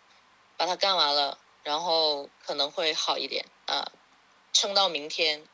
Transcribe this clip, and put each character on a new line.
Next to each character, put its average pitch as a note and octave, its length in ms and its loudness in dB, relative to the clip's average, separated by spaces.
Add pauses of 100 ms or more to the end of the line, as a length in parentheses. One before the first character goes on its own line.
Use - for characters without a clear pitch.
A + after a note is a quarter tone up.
(580)
把 E3 80 2
它 F3 100 0
干 G3 200 2
完 D3 180 2
了， C#3+ 240 0 (260)
然 D3+ 160 -2
后 D#3+ 500 0 (140)
可 E3+ 120 -6
能 C#3+ 160 -2
会 D#3 220 0
好 D3+ 240 -2
一 C3 100 -4
点， - 180 -6 (220)
啊， C#3+ 180 -4 (680)
撑 G3+ 220 2
到 G3 160 6
明 D3+ 180 -4
天 D#3 460 -2